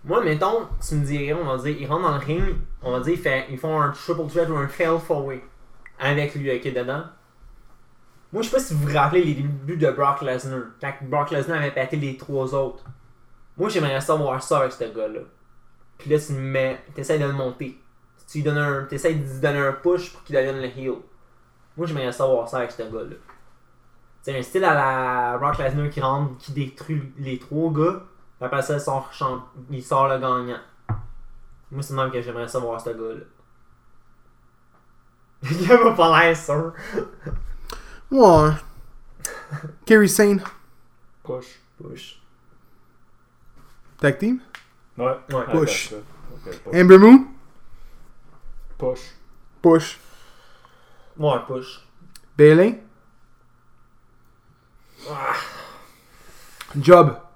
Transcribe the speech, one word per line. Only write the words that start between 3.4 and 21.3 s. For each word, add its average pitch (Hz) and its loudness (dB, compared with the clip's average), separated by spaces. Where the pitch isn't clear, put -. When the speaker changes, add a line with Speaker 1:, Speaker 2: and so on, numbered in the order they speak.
Speaker 1:
ils 127 -10
font 156 -4
un 143 0
triple 170 -6
threat 165 -2
ou 160 -4
un 139 -4
fail 165 -2
four 147 -4
way 131 -12
avec 143 -2
lui, 143 -6
ok, 123 -6
dedans. 127 -6
Moi, 214 -4
je 226 -6
sais 262 0
pas 262 2
si 160 -6
vous 147 -2
vous 143 -4
rappelez 156 4
les 147 0
débuts 143 -6
de 151 2
Brock 143 0
Lesnar, 131 -6
quand 139 -10
Brock 143 -4
Lesnar 156 -4
avait 143 -4
pété 131 -4
les 135 -6
trois 135 -6
autres. 135 -6
Moi, 185 -2
j'aimerais 139 -2
ça 156 0
voir 135 -2
ça 151 0
avec 127 -2
ce - -10
gars-là. 107 -8
Puis 143 -12
là, 151 4
tu 151 -6
le 135 -6
mets, 131 -4
t'essayes 151 -2
de 143 0
le 139 -2
monter. 131 -8
Tu 156 -8
lui 147 -4
donnes 147 0
un, 139 -2
t'essayes 156 -2
de 143 -4
lui 131 -10
donner 143 0
un 139 0
push 175 -2
pour - -20
qu'il 143 -6
devienne 135 -2
le 131 -6
heel. 127 -8